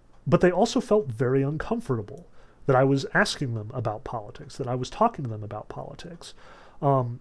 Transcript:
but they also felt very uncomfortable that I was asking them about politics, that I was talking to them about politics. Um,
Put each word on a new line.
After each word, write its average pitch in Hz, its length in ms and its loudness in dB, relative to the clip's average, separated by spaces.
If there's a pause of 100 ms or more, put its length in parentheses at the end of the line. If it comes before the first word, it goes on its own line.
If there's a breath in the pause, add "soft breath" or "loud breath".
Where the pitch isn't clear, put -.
(260)
but 165 160 6
they 180 80 6
also 214 320 2
felt 208 300 2
very 127 320 2
uncomfortable 147 840 -4 (400 soft breath)
that 135 100 4
I 127 80 8
was 139 300 4
asking 156 400 0
them 107 200 -6
about 113 300 -4
politics, 120 540 -10
that 127 100 -4
I 123 80 0
was 127 140 -4
talking - 360 2
to 117 40 -4
them 107 140 -8
about 107 260 -10
politics. - 640 -14 (480 loud breath)
Um, 131 400 2